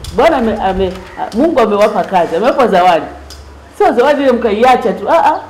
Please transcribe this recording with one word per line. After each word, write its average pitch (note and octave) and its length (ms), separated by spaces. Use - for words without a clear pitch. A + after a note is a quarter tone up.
Bwana C#4+ 220
ame-, A3+ 240
ame-, F#3 320
Mungu C#4 260
amewapa G#3 440
kazi, E3 320
amewapa B3 320
zawadi. F3+ 380
Sio F#4+ 140
zawadi C#4 320
ile C4 80
mkaiacha A#3 640
tu, G3+ 160
ah, D#4+ 160
ah, D#4+ 140